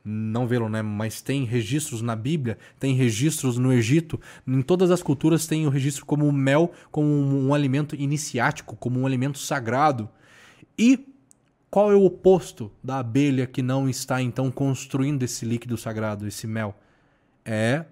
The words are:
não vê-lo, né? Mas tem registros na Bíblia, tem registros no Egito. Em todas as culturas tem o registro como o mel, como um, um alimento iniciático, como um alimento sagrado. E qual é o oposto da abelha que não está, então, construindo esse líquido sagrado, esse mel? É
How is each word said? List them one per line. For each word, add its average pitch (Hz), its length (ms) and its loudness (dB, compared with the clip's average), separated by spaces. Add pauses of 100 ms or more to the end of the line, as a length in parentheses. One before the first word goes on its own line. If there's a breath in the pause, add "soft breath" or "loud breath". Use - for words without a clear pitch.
não 110 420 -2
vê-lo, 117 220 0
né? 110 140 -4
Mas 107 380 -4
tem 135 240 -4
registros 120 560 -4
na 117 140 -4
Bíblia, 120 440 -4 (200 loud breath)
tem 135 160 0
registros 127 640 0
no 131 140 2
Egito. 131 480 2 (260 loud breath)
Em 131 160 0
todas 180 300 4
as 175 100 2
culturas 160 460 0
tem 156 180 0
o 143 40 2
registro 139 360 -2
como 147 220 2
o 143 40 2
mel, 143 380 2 (220 loud breath)
como 151 160 0
um, 139 400 2
um 143 60 2
alimento 143 420 0
iniciático, 139 800 -4
como 127 240 -4
um 131 60 0
alimento 135 320 -2
sagrado. 127 680 0 (720 soft breath)
E 233 300 4 (640)
qual 208 200 4
é 202 60 8
o 196 80 8
oposto 180 640 2 (100)
da 131 200 -6
abelha 131 480 2
que - 120 -6
não 131 280 0
está, 127 340 -2
então, 127 260 -2
construindo 135 760 -2
esse - 200 -6
líquido 117 320 -4
sagrado, 107 480 -6
esse 107 220 -10
mel? 110 320 -6 (640 soft breath)
É 117 480 -2